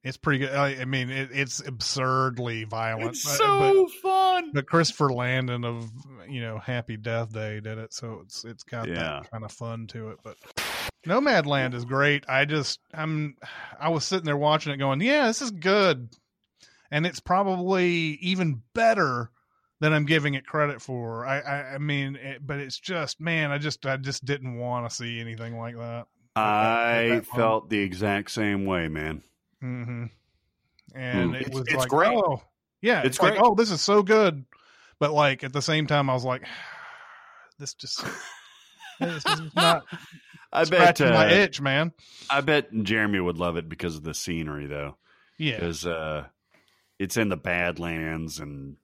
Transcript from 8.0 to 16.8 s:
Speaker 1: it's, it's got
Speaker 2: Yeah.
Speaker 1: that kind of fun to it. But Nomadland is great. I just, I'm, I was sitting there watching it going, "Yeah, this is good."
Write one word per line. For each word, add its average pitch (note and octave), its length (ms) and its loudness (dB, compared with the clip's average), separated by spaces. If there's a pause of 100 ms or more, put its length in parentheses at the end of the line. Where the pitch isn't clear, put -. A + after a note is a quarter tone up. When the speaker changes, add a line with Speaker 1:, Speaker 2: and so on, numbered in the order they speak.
Speaker 1:
it's, - 180 -14
it's A2 200 -16
got - 260 -8
Speaker 2:
Yeah. E2+ 60 -4 (260)
Speaker 1:
that - 100 -20
kind A2 140 -10
of G#2 80 -14
fun A#2 340 -10
to F2 220 -12
it. E2 120 -16
But G#2+ 140 -20 (720)
Nomadland D#3 680 2
is A#2+ 120 -6
great. C#3 420 2
I C3+ 160 4
just, D3 360 -2 (140)
I'm, D#3 440 -4 (420)
I D#3 100 0
was D#3+ 140 0
sitting F#3 220 -2
there D3 120 0
watching D3+ 360 2
it C#3 40 -6
going, C3+ 240 0
"Yeah, C4+ 260 4
this A3+ 140 0
is B3 100 -4
good." F3 580 2 (840)